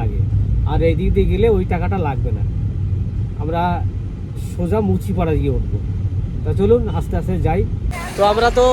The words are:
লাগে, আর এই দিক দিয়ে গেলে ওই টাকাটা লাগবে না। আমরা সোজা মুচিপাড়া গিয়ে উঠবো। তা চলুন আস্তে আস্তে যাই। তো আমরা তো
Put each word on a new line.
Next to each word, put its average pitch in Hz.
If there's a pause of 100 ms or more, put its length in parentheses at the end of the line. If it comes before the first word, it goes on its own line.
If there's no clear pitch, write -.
লাগে, - (520)
আর - (100)
এই 147
দিক 185
দিয়ে 185
গেলে 196 (100)
ওই - (100)
টাকাটা 180 (100)
লাগবে 131
না। - (1000)
আমরা 170 (920)
সোজা 175 (100)
মুচিপাড়া 170
গিয়ে 139
উঠবো। - (680)
তা 151
চলুন 226 (140)
আস্তে 165
আস্তে 180 (140)
যাই। 175 (540)
তো 196 (100)
আমরা 226 (100)
তো 247